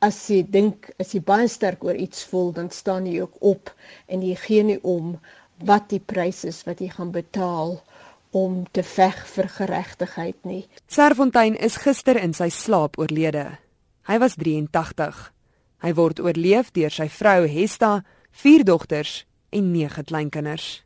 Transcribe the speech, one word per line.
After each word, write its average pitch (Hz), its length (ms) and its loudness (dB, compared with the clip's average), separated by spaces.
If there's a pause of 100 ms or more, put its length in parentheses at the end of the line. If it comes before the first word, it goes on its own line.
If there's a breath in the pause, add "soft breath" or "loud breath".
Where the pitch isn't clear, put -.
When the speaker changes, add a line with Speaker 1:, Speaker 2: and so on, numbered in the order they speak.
Speaker 1:
as 208 260 0
jy 190 220 4
dink, 202 500 0
as - 140 -8
jy 185 80 -2
baie 214 260 2
sterk 190 360 -4
oor 175 120 -2
iets - 280 -8
voel, 180 280 -2
dan 170 180 -8
staan 185 360 -6
jy 175 160 -4
ook - 180 -10
op - 340 0 (320 loud breath)
en 185 160 -6
jy 185 140 -4
gee 214 280 2
nie 208 200 0
om 170 360 -4 (440 soft breath)
wat 202 260 2
die 202 160 -4
prys 185 380 -4
is 170 200 -10
wat 175 160 -10
jy 185 100 -8
gaan 175 220 -10
betaal 175 720 -6 (500 soft breath)
om 185 400 -2
te 185 120 -2
veg - 440 0
vir 190 200 -4
geregtigheid 180 960 -8
nie. 185 240 -10 (200 soft breath)
Speaker 2:
Serfontein 254 680 4
is - 220 -2
gister 262 400 2
in 170 160 -2
sy 175 160 -2
slaap 170 480 0
oorlede. 151 600 -2 (500)
Hy 208 120 2
was 247 160 2
drieëntagtig. 151 960 -4 (480)
Hy 170 140 -2
word 160 260 2
oorleef 175 520 2
deur 156 180 0
sy 156 180 -6
vrou 185 400 4
Hesta, 202 560 0 (280 soft breath)
vier 285 340 8
dogters 156 600 0 (260)
en 190 200 0
nege 156 320 -2
kleinkinders. 151 840 -8